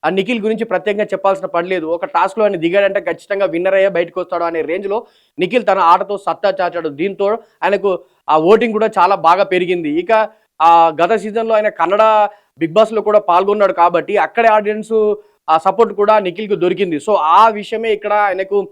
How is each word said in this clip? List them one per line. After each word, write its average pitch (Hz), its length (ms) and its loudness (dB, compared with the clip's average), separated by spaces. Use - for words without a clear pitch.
ఆ 156 60 0
నిఖిల్ 196 340 -2
గురించి 220 220 -4
ప్రత్యేకంగా 208 400 -4
చెప్పాల్సిన 190 420 -4
పని 170 200 -4
లేదు. 180 200 -4
ఒక 170 180 0
టాస్క్లో 190 380 -2
ఆయన 202 140 0
దిగాడంటే 196 440 0
ఖచ్చితంగా 175 440 -4
విన్నర్ 180 340 -2
అయ్యే 196 100 2
బయటకు 175 300 -4
వస్తాడు 170 280 -4
అనే 165 140 -4
రేంజ్లో 190 360 -4
నిఖిల్ 185 300 -2
తన 190 180 0
ఆటతో 190 320 2
సత్తా 185 340 -4
చాచాడు. 175 380 -4
దీంతో 185 380 -4
ఆయనకు 196 320 0
ఆ 151 160 2
ఓటింగ్ 220 340 2
కూడా 220 140 0
చాలా 190 240 2
బాగా 180 300 2
పెరిగింది. 180 540 -2
ఇక 180 120 -4
ఆ 160 100 4
గత 175 200 2
సీజన్లో 220 400 -4
ఆయన 214 140 0
కన్నడ 202 340 0
బిగ్ 160 180 -4
బాస్‌లో 214 240 2
కూడా 208 180 2
పాల్గొన్నాడు 196 540 2
కాబట్టి 175 440 0
అక్కడే 226 320 2
ఆడియన్స్ 214 460 -2
ఆ 160 100 2
సపోర్ట్ 190 360 2
కూడా 202 260 2
నిఖిల్‌కు 196 360 -4
దొరికింది. 180 420 -2
So 208 160 -4
ఆ 190 180 6
విషయమే 220 440 -6
ఇక్కడ 208 200 -4
ఆయనకు 190 340 -2